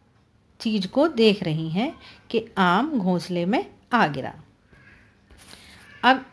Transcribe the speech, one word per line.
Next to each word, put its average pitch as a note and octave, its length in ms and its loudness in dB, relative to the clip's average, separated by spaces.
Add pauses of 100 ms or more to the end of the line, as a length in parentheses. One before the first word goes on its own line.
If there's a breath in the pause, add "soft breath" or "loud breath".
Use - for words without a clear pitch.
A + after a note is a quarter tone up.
(600)
चीज़ G#3+ 280 -2
को C#4+ 200 2
देख A3 360 2
रही D#3+ 260 -4
हैं A3+ 260 -4 (340 loud breath)
कि A3+ 180 -4 (100)
आम G#3 420 2
घोंसले F3 460 -2
में C4 200 0 (280)
आ G#3+ 140 2
गिरा। C3 260 -8 (1700 loud breath)
अब C4 280 4